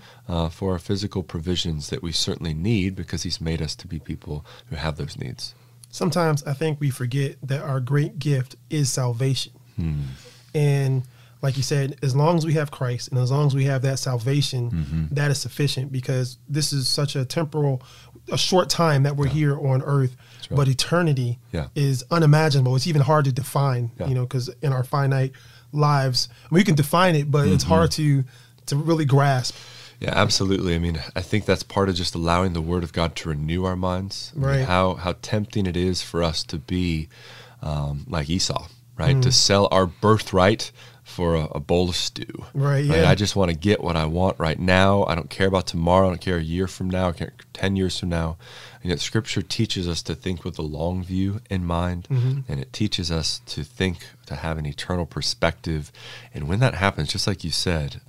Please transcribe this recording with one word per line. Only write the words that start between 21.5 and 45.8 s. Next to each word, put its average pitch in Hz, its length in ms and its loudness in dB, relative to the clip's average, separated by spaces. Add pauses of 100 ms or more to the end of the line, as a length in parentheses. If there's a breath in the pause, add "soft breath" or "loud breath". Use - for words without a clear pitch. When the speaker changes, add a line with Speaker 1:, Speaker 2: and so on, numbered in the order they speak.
Speaker 1:
Yeah. 71 220 -4
Speaker 2:
is 139 360 0
unimaginable. 147 640 6
It's 143 120 0
even 147 140 4
hard 156 240 4
to 139 60 2
define, 123 680 -2
Speaker 1:
Yeah. 95 100 -4
Speaker 2:
you 127 60 0
know, 123 120 0
'cause 131 220 -4 (120)
in 139 120 0
our 127 100 0
finite 135 480 0 (400 loud breath)
lives, 143 580 2
I - 240 -10
mean, 170 60 8
we 208 60 8
can 160 100 4
define 170 400 4
it, 147 160 2
but 143 160 4
it's - 160 4
Speaker 1:
Mm-hmm. 160 100 2
Speaker 2:
hard 165 180 6
to, 143 340 2 (420 loud breath)
to 139 80 -2
really 156 300 2
grasp. 135 500 2 (460 loud breath)
Speaker 1:
Yeah, - 140 -4
absolutely. 95 600 2
I 82 40 2
mean, 85 200 0 (160)
I 92 60 -4
think 104 240 -2
that's 95 180 2
part 98 260 0
of 90 60 0
just 85 200 -4
allowing 85 380 2
the 82 80 -2
Word 85 220 0
of 82 100 -6
God 82 240 0
to 85 120 -8
renew 78 360 -2
our 92 100 -2
minds. 92 600 -4
I - 40 -6
mean, 135 80 0
Speaker 2:
Right. 135 180 0
Speaker 1:
how, 92 300 2
how 87 260 -4
tempting 104 440 -2
it 85 120 -2
is 90 240 0
for 82 220 -4
us 80 200 0
to - 140 -10
be, 82 500 -2 (540 loud breath)
um, 71 480 -4
like 76 200 -2
Esau, - 380 -2 (300)
right? 135 200 2
Speaker 2:
Mm. 127 60 2
Speaker 1:
To 127 80 2
sell 101 400 4
our 95 140 4
birthright 101 880 4 (320 loud breath)
for 85 320 0
a, 78 100 2 (100)
a 76 40 -6
bowl 87 300 2
of 90 60 -4
stew. - 580 -8
Speaker 2:
Right, 143 340 0
Speaker 1:
Right? 151 120 4
Speaker 2:
yeah. 90 100 6
Speaker 1:
I 95 60 6
just 98 200 0
wanna 87 200 2
get 101 280 2
what 85 120 0
I 80 100 2
want 87 340 0
right 80 200 0
now. 95 460 6
I 82 100 0
don't - 140 -6
care 95 180 0
about 92 180 2
tomorrow. 90 400 4